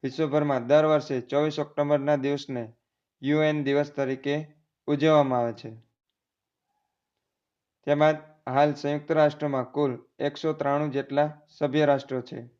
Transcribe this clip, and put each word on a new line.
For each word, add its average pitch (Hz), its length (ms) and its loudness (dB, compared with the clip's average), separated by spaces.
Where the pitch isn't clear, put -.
વિશ્વભરમાં 143 640 -2
દર 151 180 6
વર્ષે 143 360 0
ચોવીસ 147 380 -2
ઓક્ટોબરના 147 560 0
દિવસને 135 580 -4
યુ 147 200 0
એન 151 220 0
દિવસ 143 280 0
તરીકે 139 640 -4
ઉજવવામાં 143 520 4
આવે 117 140 -2
છે. 113 180 -16
ત્યારબાદ 151 340 2
હાલ 143 260 2
સંયુક્ત 147 380 -6
રાષ્ટ્રમાં 147 600 0
કુલ 139 340 -4
એકસો 143 340 -4
ત્રાણું 143 380 -2
જેટલા 139 580 -2
સભ્ય 147 360 0
રાષ્ટ્રો 131 360 0
છે 120 280 -14